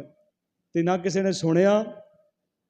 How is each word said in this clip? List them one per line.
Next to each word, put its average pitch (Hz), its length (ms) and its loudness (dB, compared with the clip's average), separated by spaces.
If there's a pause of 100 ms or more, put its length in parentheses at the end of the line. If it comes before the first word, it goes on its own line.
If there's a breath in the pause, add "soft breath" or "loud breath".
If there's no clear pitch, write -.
(720)
ਤੇ 170 100 -2
ਨਾ 180 140 0
ਕਿਸੇ 180 240 -2
ਨੇ 190 100 0
ਸੁਣਿਆ, 190 680 0 (680)